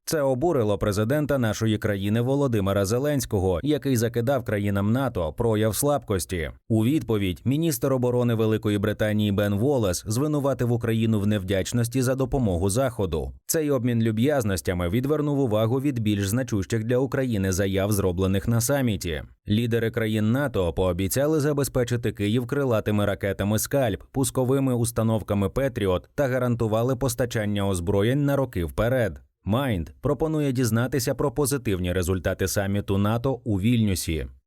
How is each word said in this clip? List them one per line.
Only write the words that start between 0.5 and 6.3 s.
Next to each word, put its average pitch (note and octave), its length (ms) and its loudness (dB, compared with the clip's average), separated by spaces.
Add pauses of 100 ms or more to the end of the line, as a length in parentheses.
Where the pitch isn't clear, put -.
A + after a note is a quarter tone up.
президента A#2+ 600 0
нашої A2 400 0
країни G#2 420 0
Володимира A2+ 640 2
Зеленського, A2 800 0
який C#3 340 0
закидав A#2+ 480 0
країнам G2+ 480 0
нато G2+ 400 -2
прояв A2 440 2
слабкості. G2 760 -2 (180)